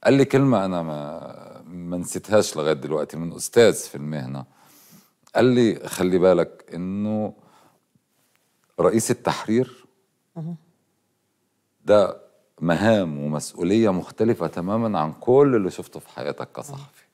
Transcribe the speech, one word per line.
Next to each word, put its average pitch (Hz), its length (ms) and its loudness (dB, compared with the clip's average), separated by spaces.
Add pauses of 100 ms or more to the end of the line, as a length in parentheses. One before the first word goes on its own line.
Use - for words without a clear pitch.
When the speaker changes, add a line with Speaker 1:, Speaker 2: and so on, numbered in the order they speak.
Speaker 1:
قال 117 100 6
لي 139 100 6
كلمة 131 400 2
أنا 90 180 -2
ما، 73 840 -12
ما 87 300 -10
نسيتهاش 95 600 0
لغاية 76 160 0
دلوقتي، 73 440 -4
من 85 160 -8
أستاذ 101 400 4
في - 220 -8
المهنة. 69 500 -10 (920)
قال 107 100 2
لي: 120 440 2
"خلي 92 300 0
بالك 87 460 2 (100)
إنه 101 580 -6 (1500)
رئيس 98 300 2
التحرير - 760 -4 (500)
Speaker 2:
مهم. 165 200 -10 (1300)
Speaker 1:
ده 101 320 4 (440)
مهام 87 580 2
ومسؤولية 85 760 0
مختلفة 92 540 -2
تمامًا 101 520 -4
عن 78 220 -2
كل 135 360 4
اللي 95 140 0
شفته - 300 -14
في - 80 -20
حياتك - 440 -10
كصحفي." - 600 -16